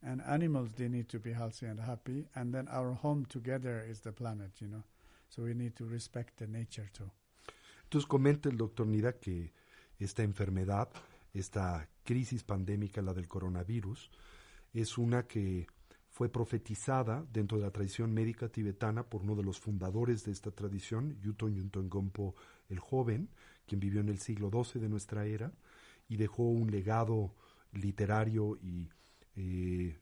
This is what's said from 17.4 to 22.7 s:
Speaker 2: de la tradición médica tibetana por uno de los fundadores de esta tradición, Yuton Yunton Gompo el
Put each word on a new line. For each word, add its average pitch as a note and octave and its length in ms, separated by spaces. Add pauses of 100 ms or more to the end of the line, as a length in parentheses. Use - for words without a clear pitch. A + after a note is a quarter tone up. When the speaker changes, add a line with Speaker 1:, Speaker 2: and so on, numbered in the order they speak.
Speaker 2:
de G#2 60
la G2 80
tradición G#2 420
médica A2+ 360
tibetana G#2+ 600
por G2+ 120
uno G#2 140
de G#2 80
los G2 160
fundadores G#2+ 640
de G#2 60
esta G2+ 200
tradición, A2 720
Yuton G#2+ 340
Yunton F#2+ 340
Gompo G2 460 (340)
el F#2 100